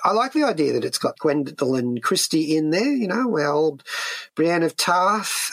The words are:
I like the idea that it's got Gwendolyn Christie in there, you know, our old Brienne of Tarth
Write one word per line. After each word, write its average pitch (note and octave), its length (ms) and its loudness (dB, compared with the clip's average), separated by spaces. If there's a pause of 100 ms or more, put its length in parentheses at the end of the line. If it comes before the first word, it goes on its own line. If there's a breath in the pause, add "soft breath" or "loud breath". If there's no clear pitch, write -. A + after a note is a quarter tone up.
I F3+ 80 4
like A#3+ 220 0
the D4+ 100 2
idea D#3 300 0
that A#2+ 120 0
it's - 120 -4
got - 220 -4
Gwendolyn C3 800 0
Christie D#3 560 0
in D#3 160 2
there, A3 220 2
you A#3+ 140 0
know, A#3 300 0
our D3 140 0
old D3+ 320 0 (520 loud breath)
Brienne E3 280 2
of D#3+ 120 -2
Tarth G3 760 0